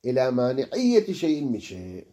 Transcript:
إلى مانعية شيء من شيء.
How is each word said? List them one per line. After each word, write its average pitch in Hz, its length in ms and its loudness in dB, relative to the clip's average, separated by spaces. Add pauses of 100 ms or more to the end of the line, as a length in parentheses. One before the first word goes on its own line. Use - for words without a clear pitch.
إلى 127 260 2
مانعية 185 800 2
شيء 156 320 0
من 113 160 -2
شيء. 92 520 -14